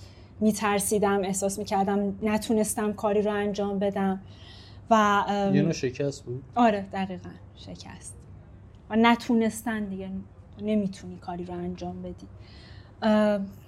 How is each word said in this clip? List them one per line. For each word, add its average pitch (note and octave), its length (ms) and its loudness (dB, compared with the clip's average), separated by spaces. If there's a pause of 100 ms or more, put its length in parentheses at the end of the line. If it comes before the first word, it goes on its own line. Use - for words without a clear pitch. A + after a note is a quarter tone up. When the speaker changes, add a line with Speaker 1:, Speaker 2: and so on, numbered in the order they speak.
(400)
Speaker 1:
می‌ترسیدم، G3+ 840 2
احساس G3 340 -2
می‌کردم G3+ 640 0
نتونستم G#3+ 720 2
کاری G#3 300 2
رو G#3 100 2
انجام G3+ 460 -2
بدم G3 420 0 (680)
و، G#3 380 6
ام، G3+ 260 2
Speaker 2:
یه G3 80 6
نوع E3 100 2
شکست C#3 520 -4
بود؟ B2+ 180 -8 (120)
Speaker 1:
آره G#3 380 4
دقیقاً F#3+ 380 -6 (260)
شکست - 580 -16 (760)
و G#3+ 60 0
نتونستن A3+ 880 2
دیگه، F#3+ 260 -8 (520)
نمیتونی G3 540 -2
کاری F3 280 -8
رو F3+ 100 -8
انجام F3+ 480 -8
بدی. F3+ 240 -12 (760)
ام... G#3 440 2 (220)